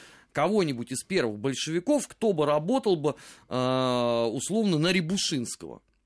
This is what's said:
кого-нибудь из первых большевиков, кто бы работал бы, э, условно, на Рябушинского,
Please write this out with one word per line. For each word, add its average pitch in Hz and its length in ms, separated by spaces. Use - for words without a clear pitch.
кого-нибудь 151 580
из 131 140
первых 120 340
большевиков, 160 680
кто 220 240
бы 151 120
работал 175 520
бы, 143 180
э, 123 800
условно, 175 480
на 165 140
Рябушинского, 156 880